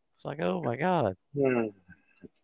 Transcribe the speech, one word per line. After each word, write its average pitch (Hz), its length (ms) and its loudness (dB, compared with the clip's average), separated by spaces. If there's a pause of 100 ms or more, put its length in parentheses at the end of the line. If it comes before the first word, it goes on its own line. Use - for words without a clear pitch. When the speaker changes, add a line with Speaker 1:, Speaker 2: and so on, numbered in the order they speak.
(160)
Speaker 1:
It's - 80 -20
like, 147 180 -6
oh 180 200 0
my 120 140 -2
God. 147 400 0 (180)
Speaker 2:
Yeah, 127 320 2 (540)
that's - 120 -20 (120)